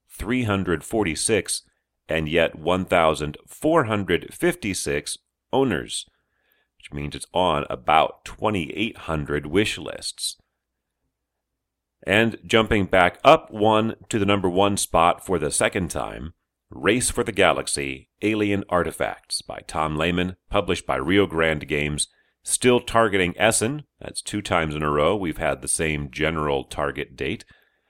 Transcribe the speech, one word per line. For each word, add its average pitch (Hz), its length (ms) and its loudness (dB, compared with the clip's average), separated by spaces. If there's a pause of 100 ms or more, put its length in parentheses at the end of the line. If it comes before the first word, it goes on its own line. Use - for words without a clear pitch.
three 120 340 -6
hundred 95 380 -2
forty-six, 101 800 -2 (440)
and 80 220 -2
yet 80 260 2
one 87 300 -2
thousand 78 500 2 (120)
four 156 380 0
hundred 98 460 -2
fifty-six 95 840 -4 (340)
owners, 101 540 -2 (720)
which - 160 -18
means 71 220 -8
it's 69 180 -14
on 82 340 2
about 71 580 2
twenty-eight 107 720 -4
hundred 73 500 -4
wish 98 320 0
lists. - 580 -10 (1700)
And 110 420 2
jumping 107 400 4
back 90 380 4
up 156 280 6
one 110 440 2 (140)
to 113 100 -2
the 98 60 2
number 98 240 2
one 98 280 2
spot - 480 2
for 90 140 -2
the 71 100 -2
second 95 400 -2
time, 58 440 -8 (360)
Race 104 400 0
for 120 140 -2
the 117 80 -4
Galaxy, 71 760 0 (120)
Alien 104 480 0
Artifacts 78 720 -2
by - 240 -14
Tom 78 320 -4
Lehman, 90 380 0 (140)
published 92 360 -2
by 67 120 -2
Rio 90 280 4
Grande 80 420 0
Games, 73 400 -2 (360)
still 123 360 2
targeting 98 560 2
Essen. 113 500 0 (140)
That's - 220 -12
two 104 220 -8
times 80 320 0
in 76 80 -4
a 76 80 0
row 76 240 2
we've 85 240 -6
had 69 240 -2
the 67 40 -10
same 73 440 -2
general 76 540 -2
target 69 500 -6
date. 73 300 -8 (440)